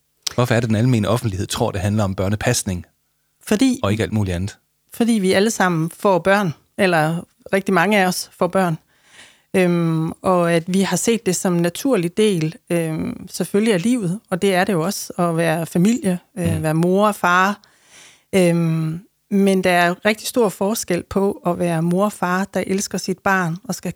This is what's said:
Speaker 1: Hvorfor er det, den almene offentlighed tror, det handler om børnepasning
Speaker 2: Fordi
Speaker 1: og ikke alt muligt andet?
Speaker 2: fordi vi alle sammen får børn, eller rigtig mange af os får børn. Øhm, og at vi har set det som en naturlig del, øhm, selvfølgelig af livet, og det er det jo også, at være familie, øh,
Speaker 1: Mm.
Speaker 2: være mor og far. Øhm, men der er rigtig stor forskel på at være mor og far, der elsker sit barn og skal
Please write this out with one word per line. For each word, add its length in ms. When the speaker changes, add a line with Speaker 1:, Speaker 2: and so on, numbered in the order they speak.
Speaker 1:
Hvorfor 200
er 40
det, 100
den 60
almene 340
offentlighed 380
tror, 240
det 100
handler 220
om 120
børnepasning 720
Speaker 2:
Fordi 400
Speaker 1:
og 80
ikke 120
alt 100
muligt 220
andet? 220
Speaker 2:
fordi 200
vi 180
alle 200
sammen 380
får 300
børn, 340
eller 480
rigtig 200
mange 260
af 80
os 300
får 100
børn. 300
Øhm, 560
og 420
at 140
vi 140
har 160
set 280
det 100
som 200
en 60
naturlig 560
del, 380
øhm, 600
selvfølgelig 440
af 100
livet, 360
og 120
det 140
er 80
det 100
jo 100
også, 340
at 200
være 280
familie, 540
øh, 200
Speaker 1:
Mm. 60
Speaker 2:
være 100
mor 340
og 80
far. 460
Øhm, 640
men 320
der 80
er 340
rigtig 220
stor 220
forskel 600
på 360
at 140
være 220
mor 240
og 80
far, 400
der 140
elsker 300
sit 220
barn 440
og 120
skal 200